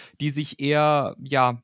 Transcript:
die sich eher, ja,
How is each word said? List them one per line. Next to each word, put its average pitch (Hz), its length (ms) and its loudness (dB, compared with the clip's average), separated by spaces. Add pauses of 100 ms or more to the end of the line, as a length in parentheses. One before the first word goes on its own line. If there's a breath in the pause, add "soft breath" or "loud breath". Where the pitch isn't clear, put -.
(200 loud breath)
die 147 100 -2
sich 143 280 -6
eher, 147 640 0
ja, 131 420 0